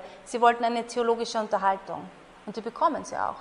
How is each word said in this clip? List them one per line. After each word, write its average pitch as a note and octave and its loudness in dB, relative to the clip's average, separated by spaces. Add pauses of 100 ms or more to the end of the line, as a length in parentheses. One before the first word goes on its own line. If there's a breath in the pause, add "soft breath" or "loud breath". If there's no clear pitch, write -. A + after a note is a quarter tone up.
(240 loud breath)
Sie A#3+ -4
wollten A#3+ 6
eine A#3 0
theologische A#3 0
Unterhaltung. F#3+ -2 (340)
Und G#3 -8
die A3 -8
bekommen A3+ 0
sie - -8
auch. - -2